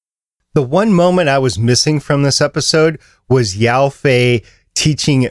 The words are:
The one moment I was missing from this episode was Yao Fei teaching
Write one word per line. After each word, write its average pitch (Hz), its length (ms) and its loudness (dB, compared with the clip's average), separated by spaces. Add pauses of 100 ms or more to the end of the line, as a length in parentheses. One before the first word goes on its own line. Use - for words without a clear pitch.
(540)
The 151 80 0
one 185 300 0
moment 180 360 2
I 139 100 0
was 131 200 -2
missing 123 420 0
from 143 220 -2
this 139 180 -2
episode 156 580 -2 (300)
was 117 280 0
Yao 127 340 0
Fei 123 520 0 (320)
teaching 135 560 -2